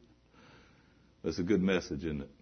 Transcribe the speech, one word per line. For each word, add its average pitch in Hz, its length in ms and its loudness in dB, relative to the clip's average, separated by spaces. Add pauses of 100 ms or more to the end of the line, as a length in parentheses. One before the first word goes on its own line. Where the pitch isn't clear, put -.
(160)
<laughs> - 1080 -20
That's - 140 -4
a 92 60 0
good 92 180 4
message, 95 440 0
isn't 76 160 -4
it? 65 100 -12 (100)